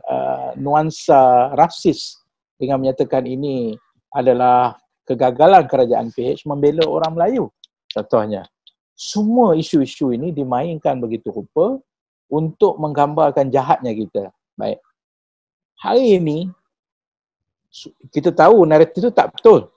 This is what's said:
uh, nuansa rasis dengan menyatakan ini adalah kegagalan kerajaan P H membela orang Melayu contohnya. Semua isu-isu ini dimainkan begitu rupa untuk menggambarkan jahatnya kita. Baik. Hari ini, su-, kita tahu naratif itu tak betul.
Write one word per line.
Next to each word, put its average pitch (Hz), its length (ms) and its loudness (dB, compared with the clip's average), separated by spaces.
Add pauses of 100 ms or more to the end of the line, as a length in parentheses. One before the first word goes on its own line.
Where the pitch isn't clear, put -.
uh, 131 560 -8
nuansa 139 960 2
rasis - 640 -2 (400)
dengan 135 240 -4
menyatakan 131 400 -2
ini 131 480 -6 (400)
adalah 123 640 0 (320)
kegagalan 135 560 4
kerajaan 120 480 -2
P 127 240 -6
H - 80 -20
membela 147 400 0
orang 160 320 -4
Melayu 196 320 -2 (400)
contohnya. 107 560 -4 (480)
Semua 214 640 0
isu-isu 143 560 -2
ini 147 240 -6
dimainkan 139 640 -6
begitu 110 320 -8
rupa 196 480 -4 (480)
untuk 160 480 -2
menggambarkan 147 720 -2
jahatnya 127 480 -2
kita. 101 320 -8 (240)
Baik. 107 320 -8 (960)
Hari 220 400 2
ini, 165 320 -4 (1200)
su-, - 240 -20 (160)
kita 156 240 -2
tahu 175 320 8
naratif 156 320 4
itu 233 160 -2
tak - 160 4
betul. 156 460 4